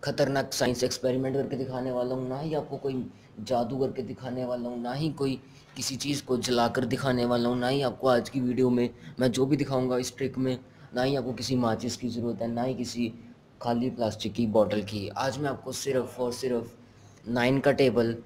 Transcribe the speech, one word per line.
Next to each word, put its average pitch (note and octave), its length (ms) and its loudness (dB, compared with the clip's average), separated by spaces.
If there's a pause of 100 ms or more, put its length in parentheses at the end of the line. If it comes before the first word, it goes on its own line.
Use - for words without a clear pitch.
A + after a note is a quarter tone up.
खतरनाक C#3 480 0
science B2 320 0
experiment C3 520 0
करके C3+ 200 -2
दिखाने B2+ 360 -4
वाला B2 220 0
हूँ, B2+ 140 -4
ना C3 120 -4
ही D#3+ 140 -4
आपको C#3+ 220 -4
कोई C3+ 180 -4 (460)
जादू A#2+ 380 0
करके C3 240 -2
दिखाने B2 420 -6
वाला B2 240 -4
हूँ, A#2+ 140 -6
ना A#2+ 100 -4
ही D3 200 -2
कोई C#3 220 -2 (420)
किसी C3 200 -4
चीज़ C#3+ 280 -4
को B2+ 140 0
जलाकर A#2+ 480 4
दिखाने B2 380 2
वाला A#2+ 240 2
हूँ, B2 100 0
ना B2 100 0
ही C#3 140 2
आपको B2+ 260 0
आज A#2+ 200 4
की C3+ 120 -2
वीडियो B2 300 4
में A#2+ 180 4 (320)
मैं B2+ 100 6
जो C3 160 2
भी D3 100 2
दिखाऊँगा B2+ 420 0
इस B2+ 180 -4
trick B2+ 220 -4
में, C3 200 0 (360)
ना B2 80 0
ही C#3 140 2
आपको B2+ 160 -4
किसी B2 240 -2
माचिस A#2 400 0
की B2 140 -4
ज़रूरत A#2 320 -4
है, A#2 60 -2
ना A#2 140 -2
ही B2+ 140 -2
किसी A#2+ 360 -4 (500)
खाली A#2+ 280 2
plastic G#2+ 440 -2
की A#2+ 140 2
bottle G#2 360 4
की। G2+ 320 -6
आज C3 220 -2
मैं C#3+ 120 -2
आपको C3 240 -8
सिर्फ B2+ 460 -2
और B2 140 0
सिर्फ - 960 -6
nine B2 320 4
का C#3 140 6
table A#2 520 4